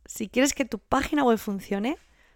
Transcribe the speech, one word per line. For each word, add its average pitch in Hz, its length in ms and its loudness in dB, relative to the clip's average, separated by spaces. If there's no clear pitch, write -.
si - 240 -10
quieres 269 240 2
que 269 120 -2
tu 220 140 -6
página 277 440 0
web 233 140 6
funcione, 202 600 -4